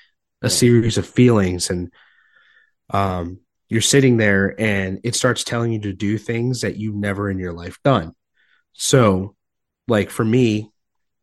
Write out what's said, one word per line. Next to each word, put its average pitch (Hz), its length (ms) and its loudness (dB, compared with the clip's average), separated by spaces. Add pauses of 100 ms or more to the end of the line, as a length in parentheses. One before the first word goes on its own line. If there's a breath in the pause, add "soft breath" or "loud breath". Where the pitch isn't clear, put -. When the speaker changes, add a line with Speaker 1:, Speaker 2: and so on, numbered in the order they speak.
(400 soft breath)
Speaker 1:
a 120 60 -6
Speaker 2:
Yeah. 113 40 0
Speaker 1:
series 117 480 4
of 98 80 -4
feelings, 101 640 2
and, 90 240 -6 (1000 soft breath)
um, 92 500 -4 (280)
you're 113 140 0
sitting 135 340 4
there 98 420 2
and 98 460 -2
it 117 120 -4
starts - 280 0
telling 117 280 -4
you 110 80 -4
to 101 120 -6
do 101 240 -4
things 120 460 -4
that 104 140 -4
you've 107 180 -6
never 101 340 -4
in 95 100 -4
your 90 140 -8
life 87 320 -14
done. 101 300 0 (580)
So, 104 640 2 (540)
like, 104 220 0
for 120 140 -4
me, 110 460 0 (520)